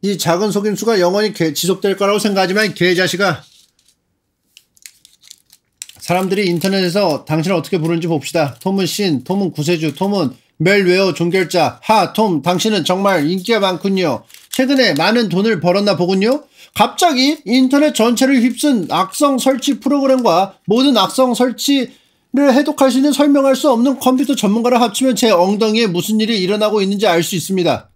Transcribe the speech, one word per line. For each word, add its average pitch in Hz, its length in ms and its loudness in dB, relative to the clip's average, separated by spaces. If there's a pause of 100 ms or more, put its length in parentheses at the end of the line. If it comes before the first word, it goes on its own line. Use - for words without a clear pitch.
(100)
이 196 80 -4
작은 175 340 0
속임수가 208 480 -2
영원히 196 340 0
개-, 160 200 -2
지속될 190 420 -2
거라고 202 220 0
생각하지만 196 560 0
개자식아, 180 680 -2 (2500)
사람들이 190 480 -2
인터넷에서 180 760 -2
당신을 160 300 0
어떻게 170 220 -2
부르는지 165 300 -2
봅시다. 156 480 -2
톰은 190 320 -2
신, 156 360 -2
톰은 190 280 -2
구세주, 156 420 -2
톰은 190 380 -2 (260)
멜웨어 185 560 2
종결자. 170 680 0
하, 208 300 2
톰, 190 280 0
당신은 180 440 -2
정말 185 440 0
인기가 190 300 -2
많군요. 185 640 -2 (260)
최근에 254 460 2
많은 208 340 0
돈을 196 300 0
벌었나 190 360 0
보군요. 196 480 0 (300)
갑자기 269 720 0
인터넷 262 480 2
전체를 247 480 2
휩쓴 240 480 0
악성 220 480 0
설치 262 420 -2
프로그램과 247 840 0
모든 262 320 2
악성 262 380 0
설치를 254 560 -2 (600)
해독할 269 360 2
수 240 80 0
있는 277 160 2
설명할 285 420 2
수 277 140 0
없는 254 300 2
컴퓨터 262 360 0
전문가를 226 460 0
합치면 247 340 0
제 220 140 0
엉덩이에 208 580 2
무슨 190 320 -2
일이 214 220 0
일어나고 208 400 0
있는지 196 240 -2
알 175 160 2
수 170 140 -4
있습니다. 170 600 -2